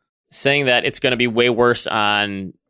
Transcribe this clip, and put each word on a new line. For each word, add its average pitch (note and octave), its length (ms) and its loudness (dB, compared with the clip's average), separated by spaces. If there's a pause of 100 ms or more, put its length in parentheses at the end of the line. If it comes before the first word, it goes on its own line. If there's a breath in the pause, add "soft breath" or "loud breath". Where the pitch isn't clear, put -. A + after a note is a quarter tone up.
(300)
Saying C#3 360 0
that A#2+ 200 2
it's B2 140 -4
gonna B2 160 0
be A#2+ 100 0
way A#2+ 240 2
worse A#2+ 360 2
on G#2 680 -2 (180)